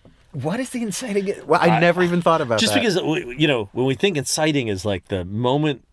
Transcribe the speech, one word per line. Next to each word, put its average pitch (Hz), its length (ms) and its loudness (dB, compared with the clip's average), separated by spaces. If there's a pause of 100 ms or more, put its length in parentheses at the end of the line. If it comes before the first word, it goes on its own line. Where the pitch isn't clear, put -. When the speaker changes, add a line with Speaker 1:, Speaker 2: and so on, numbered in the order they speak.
(320)
Speaker 1:
What 160 280 -4
is 262 120 -8
the 247 100 -6
inciting 202 480 -4
i-, - 160 -6
well, 147 160 2
I 170 80 4
Speaker 2:
I 165 100 4
Speaker 1:
never 175 240 4
even 175 180 2
thought 165 200 4
about 117 180 0
Speaker 2:
just 107 140 2
Speaker 1:
that. 269 80 4
Speaker 2:
because, 208 140 2
w-, 151 360 -2
you 143 160 0
know, 113 260 0
when 123 120 0
we 135 100 0
think 196 220 0
inciting 143 500 0
is, 98 180 -4
like, 98 240 -4
the 92 160 -2
moment 123 680 -2